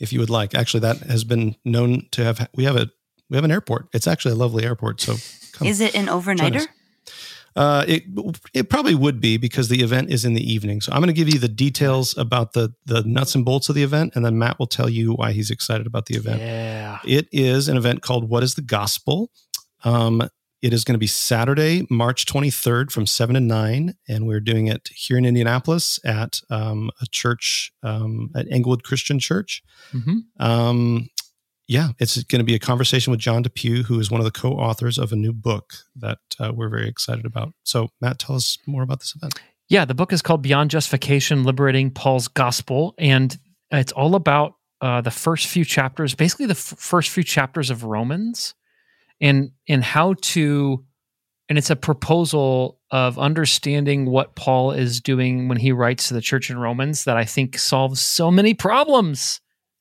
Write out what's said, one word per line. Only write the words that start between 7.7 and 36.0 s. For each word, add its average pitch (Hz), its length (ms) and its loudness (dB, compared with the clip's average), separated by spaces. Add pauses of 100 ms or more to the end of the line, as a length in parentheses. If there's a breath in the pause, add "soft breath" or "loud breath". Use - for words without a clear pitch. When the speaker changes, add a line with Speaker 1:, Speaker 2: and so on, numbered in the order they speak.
Speaker 1:
it, 165 160 0 (500)
it - 160 0
probably 269 240 2
would 135 260 2
be 113 160 2
because 120 320 -2
the 127 140 2
event 123 260 0
is 120 160 -2
in 117 100 2
the 113 180 0
evening. 104 280 -2
So - 120 -6
I'm 135 80 2
gonna 170 120 4
give 156 160 2
you 151 120 4
the 123 80 2
details 131 680 0
about 117 360 0
the, 117 200 0 (140)
the 113 160 0
nuts 123 320 0
and 127 100 2
bolts 131 240 0
of 151 60 0
the 143 80 2
event, 151 320 0
and 120 100 0
then 113 140 2
Matt 117 220 0
will 120 80 -2
tell 123 200 -2
you 113 260 0
why 113 180 -2
he's 107 180 -2
excited 113 360 -4
about 113 200 -6
the 120 100 -6
event. 110 240 -4
Speaker 3:
Yeah. 110 640 -8
Speaker 1:
It 139 280 2
is 135 360 2
an 143 80 2
event 120 260 0
called 117 260 -2
What 120 160 2
is 127 100 -2
the 147 80 -6
Gospel? 127 680 -2 (520 loud breath)
Um, 117 400 2 (400)
it 120 100 2
is 117 120 2
gonna 120 140 2
be 107 100 0
Saturday, 143 800 0
March 120 340 0
twenty-third 135 680 0
from 110 120 -2
seven 117 300 0
to 135 60 2
nine, 117 540 0 (140)
and 110 200 -2
we're 107 120 0
doing 110 280 0
it - 260 -6
here - 240 -2
in 123 60 4
Indianapolis 123 800 0
at, 113 360 -4 (100)
um, 110 400 -4 (120)
a 120 40 -6
church, - 680 -4 (100)
um, 110 540 -4
at 123 120 -4
Englewood 123 360 2
Christian 135 340 -2
Church. 185 420 -4 (320 loud breath)
Speaker 3:
Mm-hmm. 139 260 -2 (220)
Speaker 1:
Um, 117 680 2 (580)
yeah, 139 240 0 (100)
it's 123 240 0
gonna 120 200 0
be 117 120 2
a - 20 -2
conversation 127 540 0
with 113 80 0
John 117 220 0
Depew, 120 420 -2
who 113 160 0
is 104 100 -2
one 113 100 0
of 110 40 0
the 110 80 -2
co-authors 123 640 -2
of 113 140 -4
a 113 40 -2
new 110 160 0
book 107 400 -4 (220)
that, 110 240 -8 (220)